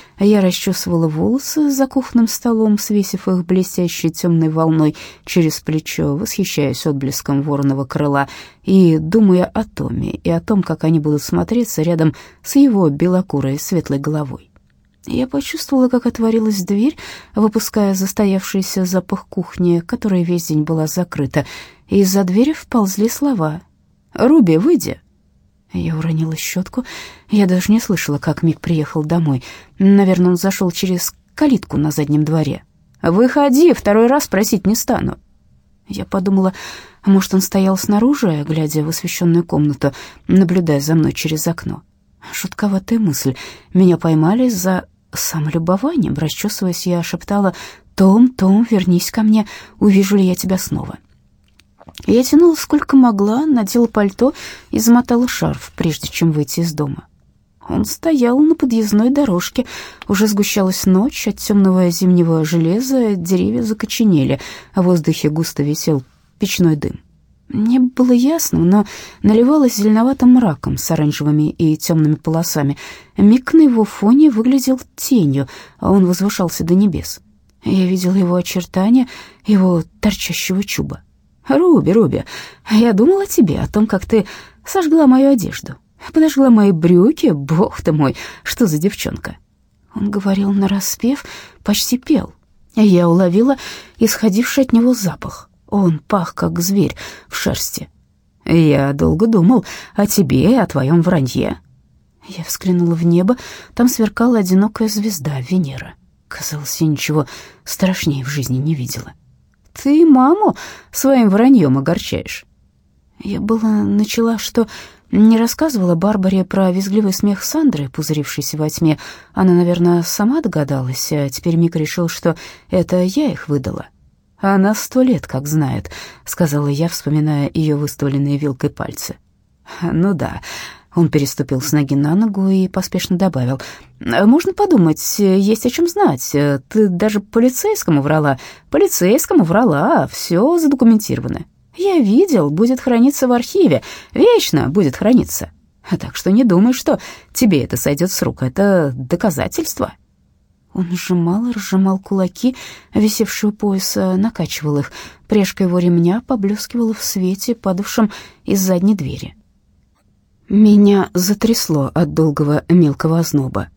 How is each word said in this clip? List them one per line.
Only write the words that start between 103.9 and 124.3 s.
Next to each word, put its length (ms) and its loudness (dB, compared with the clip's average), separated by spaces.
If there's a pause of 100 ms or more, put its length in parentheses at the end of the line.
одинокая 480 0
звезда, 600 -6
Венера. 460 -4 (340)
Казалось, 540 -10
я 60 2
ничего 400 -2 (380)
страшнее 580 -2
в 60 -10
жизни 280 -4
не 160 -2
видела. 400 -10 (720)
«Ты 220 4
маму 500 4 (340)
своим 380 2
враньём 500 4
огорчаешь». 680 -6 (760)
Я 200 -8
было 260 -2
начала, 720 0
что 300 -2 (440)
не 260 6
рассказывала 580 0
Барбаре 500 0
про 260 0
визгливый 400 0
смех 320 -2
Сандры, 460 0
пузырившийся 680 -6
во 140 -2
тьме. 280 0 (360)
Она, 180 4
наверное, 500 2
сама 380 -2
догадалась, 720 -4
а 160 -2
теперь 300 -4
Мик 180 0
решил, 320 -4
что 300 -4 (320)
это 320 0
я 280 -2
их 200 -8
выдала. 380 -4 (500)